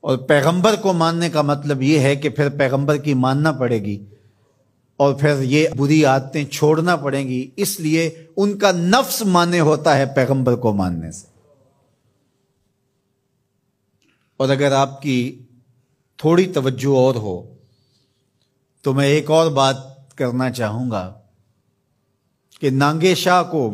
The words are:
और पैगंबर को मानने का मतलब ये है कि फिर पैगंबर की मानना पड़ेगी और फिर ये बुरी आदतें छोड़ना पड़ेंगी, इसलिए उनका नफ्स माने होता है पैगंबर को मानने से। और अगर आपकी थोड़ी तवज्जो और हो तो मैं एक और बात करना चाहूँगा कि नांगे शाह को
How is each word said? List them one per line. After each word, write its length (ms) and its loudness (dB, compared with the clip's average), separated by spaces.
और 160 -2
पैगंबर 560 2
को 180 -2
मानने 360 0
का 140 -2
मतलब 400 -2
ये 160 2
है 160 2
कि 140 -4
फिर 220 -2
पैगंबर 460 0
की 180 -2
मानना 380 0
पड़ेगी 460 -4
और 180 2
फिर 260 0
ये 320 2
बुरी 300 2
आदतें 420 0
छोड़ना 480 0
पड़ेंगी, 440 -4
इसलिए 680 -4
उनका 340 0
नफ्स 540 0
माने 340 2
होता 340 2
है 120 2
पैगंबर 400 2
को 180 -2
मानने 380 -4
से। 160 -20
और 100 0
अगर 240 2
आपकी 440 0
थोड़ी 280 4
तवज्जो 500 -2
और 200 4
हो 180 -6
तो 80 0
मैं 140 2
एक 240 0
और 200 4
बात 560 -2
करना 340 -2
चाहूँगा 520 -4
कि 120 0
नांगे 440 2
शाह 280 2
को 280 -2